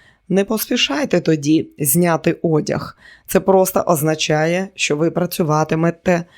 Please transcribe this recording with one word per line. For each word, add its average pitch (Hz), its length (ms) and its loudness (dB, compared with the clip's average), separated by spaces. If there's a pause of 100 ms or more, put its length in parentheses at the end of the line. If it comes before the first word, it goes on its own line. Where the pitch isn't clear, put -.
(280)
Не 196 160 2
поспішайте 240 760 -2
тоді 151 480 0 (100)
зняти 160 640 0
одяг. - 560 -2 (280)
Це - 140 0
просто 190 460 2
означає, 156 880 0
що - 220 -4
ви 165 140 0
працюватимете 170 1120 0 (140)